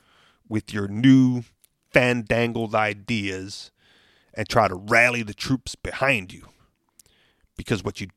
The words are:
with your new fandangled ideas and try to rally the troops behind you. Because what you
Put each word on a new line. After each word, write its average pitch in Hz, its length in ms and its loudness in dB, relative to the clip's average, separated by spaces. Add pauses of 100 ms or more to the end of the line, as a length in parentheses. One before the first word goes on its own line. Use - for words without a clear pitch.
(480)
with 107 260 -6
your 101 140 -4
new 127 560 4 (480)
fandangled 117 800 0
ideas 101 960 -4 (640)
and 110 160 -8
try 110 180 4
to 92 80 -2
rally 117 460 2
the 104 120 -8
troops - 420 -4
behind 104 580 -4
you. 78 140 -20 (1080)
Because 98 260 -4
what - 180 -8
you 98 160 -8